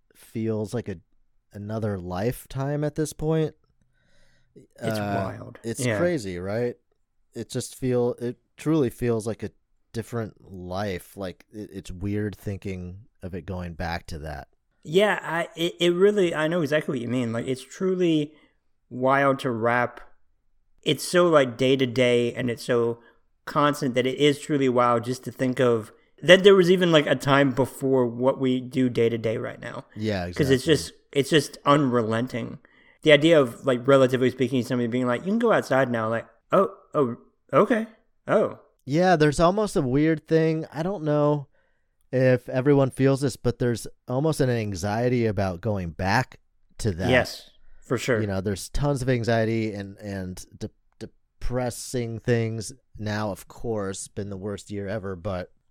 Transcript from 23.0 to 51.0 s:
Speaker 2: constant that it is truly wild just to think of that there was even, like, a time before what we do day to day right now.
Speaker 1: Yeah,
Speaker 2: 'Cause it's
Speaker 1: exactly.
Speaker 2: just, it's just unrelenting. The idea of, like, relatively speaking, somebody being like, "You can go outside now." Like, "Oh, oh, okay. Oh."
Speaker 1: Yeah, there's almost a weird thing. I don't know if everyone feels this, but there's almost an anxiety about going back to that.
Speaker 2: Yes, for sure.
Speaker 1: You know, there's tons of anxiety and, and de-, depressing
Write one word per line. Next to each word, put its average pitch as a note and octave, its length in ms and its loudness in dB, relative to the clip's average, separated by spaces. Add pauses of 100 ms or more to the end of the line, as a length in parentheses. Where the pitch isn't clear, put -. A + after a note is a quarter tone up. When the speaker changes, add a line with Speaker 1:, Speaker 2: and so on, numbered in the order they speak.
Speaker 2:
constant C#3+ 500 0
that B2 120 0
it B2+ 120 -4
is C#3+ 220 4
truly C3+ 280 0
wild A#2+ 360 2
just B2+ 200 -6
to A#2+ 80 -10
think B2+ 280 -2
of A#2 320 0 (300)
that F3+ 220 8
there G3 100 12
was F3+ 160 6
even, F3+ 220 4
like, D3 140 6
a D3 100 2
time C#3 340 4
before C3 560 0
what A#2+ 340 0
we B2+ 200 0
do B2+ 280 0
day A#2 200 2
to A#2 100 -2
day A2+ 180 -4
right A#2 240 -10
now. A#2+ 240 -12 (100)
Speaker 1:
Yeah, G#2 360 -4
Speaker 2:
'Cause C3 200 0
it's B2+ 160 -2
Speaker 1:
exactly. D#3+ 80 6
Speaker 2:
just, - 180 -4 (200)
it's C#3 180 0
just D3+ 360 0
unrelenting. A#2+ 920 0 (440)
The D3+ 100 8
idea D3+ 280 8
of, B2+ 260 0
like, B2 200 0
relatively C3 440 6
speaking, B2+ 320 0
somebody B2 260 -2
being B2+ 180 -2
like, A#2+ 160 0
"You E3 100 -8
can A3+ 60 0
go A#3 140 2
outside C3+ 380 2
now." A2+ 180 -2
Like, A2+ 180 -4 (260)
"Oh, F#3+ 220 2 (200)
oh, B2 220 0 (360)
okay. G#3+ 340 2 (400)
Oh." C#3 320 0 (260)
Speaker 1:
Yeah, E3+ 320 4
there's D3+ 240 4
almost G3 360 2
a D#3+ 60 2
weird D3+ 440 0
thing. D#3+ 460 2
I D3 100 -6
don't F#3 220 -6
know D3 440 0 (640)
if B2+ 360 2
everyone C3+ 420 4
feels C3+ 300 2
this, C3+ 160 -2
but - 220 -2
there's A#2+ 280 -2 (220)
almost D3 320 0
an C3 100 2
anxiety A2+ 760 0
about F#2+ 340 -2
going G2 300 -4
back F#2+ 500 -2 (380)
to G#2+ 140 -2
that. F2+ 180 -2
Speaker 2:
Yes, - 400 0 (320)
for B2 160 -2
sure. A2+ 220 0
Speaker 1:
You A2 60 -2
know, F#2+ 140 -2
there's F#2+ 300 -4
tons C#3 320 -2
of B2+ 80 -6
anxiety A2+ 640 0
and, G2 240 -12
and F#2+ 460 -10 (140)
de-, G#2+ 120 -12 (280)
depressing A#2+ 1200 -6